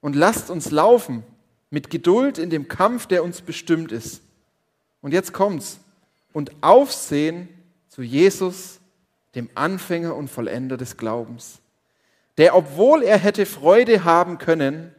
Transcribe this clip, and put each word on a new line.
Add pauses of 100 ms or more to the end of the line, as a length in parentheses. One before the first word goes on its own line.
Und
lasst
uns
laufen (460)
mit
Geduld
in
dem
Kampf,
der
uns
bestimmt
ist. (800)
Und
jetzt
kommt's. (540)
Und (100)
Aufsehen (380)
zu
Jesus, (560)
dem
Anfänger
und
Vollender
des
Glaubens, (760)
der,
obwohl
er
hätte
Freude
haben
können